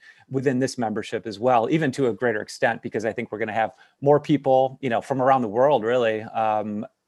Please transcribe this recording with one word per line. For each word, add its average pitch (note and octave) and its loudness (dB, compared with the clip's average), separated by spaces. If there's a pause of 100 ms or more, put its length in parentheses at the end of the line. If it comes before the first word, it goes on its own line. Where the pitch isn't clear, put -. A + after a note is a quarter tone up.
(300)
within C3 0
this C3 -2
membership A2 -4
as G2+ -8
well, A#2+ 4
even D#3 2
to C3 0
a A2+ 0
greater G#2+ -2
extent, A2+ -2
because A#2 -6
I A2 -2
think A#2 -8
we're G#2 -6
gonna A2 -4
have G#2+ -2 (260)
more C#3+ 4
people, C3 2
you C3+ -4
know, A2 0
from C3 -4
around B2+ 4
the A2+ -2
world, B2 2
really, A2+ 0
um, G#2+ -2 (220)